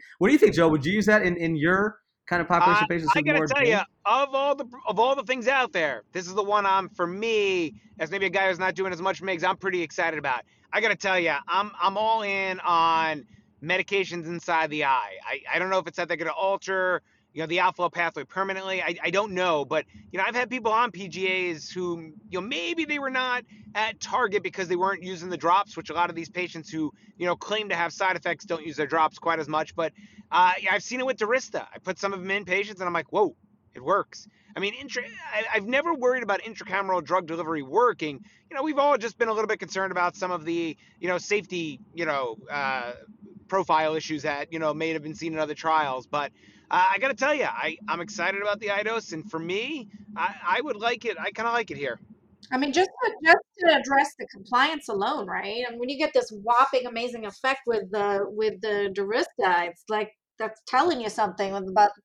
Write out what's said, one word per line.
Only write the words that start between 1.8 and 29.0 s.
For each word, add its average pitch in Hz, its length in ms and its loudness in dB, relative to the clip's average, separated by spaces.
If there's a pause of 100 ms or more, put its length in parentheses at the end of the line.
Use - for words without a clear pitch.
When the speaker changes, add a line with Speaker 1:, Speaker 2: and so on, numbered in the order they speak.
Speaker 1:
kind 175 120 2
of 165 60 -2
population 185 360 6
Speaker 2:
Uh, - 20 4
Speaker 1:
of - 40 -6
patients 160 240 2
Speaker 2:
I - 60 4
Speaker 1:
who's 302 60 0
Speaker 2:
gotta - 140 4
Speaker 1:
more 156 80 2
Speaker 2:
tell 262 200 4
ya, 208 140 4
Speaker 1:
advanced? 170 80 -6 (160)
Speaker 2:
of 262 300 4
all 277 200 2
the, 277 100 -6 (220)
of 202 120 0
all 262 160 6
the 277 80 -4
things 240 260 -2
out 262 240 2
there, 143 300 0 (100)
this 175 140 -6
is 185 60 -10
the 202 100 0
one 202 220 4
I'm, 190 220 4
for - 180 -2
me, 196 680 0 (260)
as 160 100 -4
maybe 196 160 -2
a 185 40 -2
guy 190 180 2
who's 180 120 0
not 185 160 0
doing 190 180 -2
as 165 80 -8
much 185 200 -2
migs, 180 220 -4
I'm 185 140 2
pretty 185 240 -2
excited 165 360 -2
about. 135 260 -2 (280)
I 180 80 0
gotta 214 160 2
tell 185 240 0
ya, 156 200 2 (100)
I'm, 196 280 0
I'm 190 200 0
all 220 240 2
in 196 400 -2
on 165 640 2 (360)
medications 175 640 -2
inside 165 440 -2
the 151 160 -2
eye. 110 320 0 (100)
I, 131 140 -6 (140)
I 165 40 0
don't 185 100 0
know 190 80 2
if 180 100 0
it's 170 100 -8
that 175 100 -4
they're 165 80 -4
gonna 160 160 -4
alter 185 680 -2 (320)
you 147 80 -8
know, 160 60 -6
the 170 120 0
outflow 180 300 2
pathway 165 340 -2
permanently. 190 580 -4
I, 170 220 -2
I 170 60 -2
don't 196 240 0
know, 175 320 0
but, 147 200 -2 (260)
you 175 60 -6
know, 190 100 0
I've 226 80 -4
had 247 140 0
people 233 220 -2
on 226 200 2
P 185 160 -12
G 185 440 -2
As 151 180 -10
who, 170 420 -6 (180)
you 180 100 -6
know, - 20 -4
maybe 330 440 -4
they 294 140 -4
were 269 100 -4
not 254 340 -2 (300)
at 220 260 -2
target 208 440 0
because 185 240 -4
they 180 80 0
weren't 185 280 0
using 185 260 -8
the 175 80 -4
drops, 180 400 2
which 165 120 -10
a 156 40 -8
lot 170 160 0
of 165 60 -10
these 165 140 -10
patients 170 400 -8
who, 156 220 -4 (260)
you 175 80 -4
know, 175 100 2
claim 208 340 -4
to 180 60 0
have 170 180 -2
side 185 220 0
effects 170 300 -4
don't 160 200 -6
use 151 100 -8
their 147 120 -2
drops 156 300 2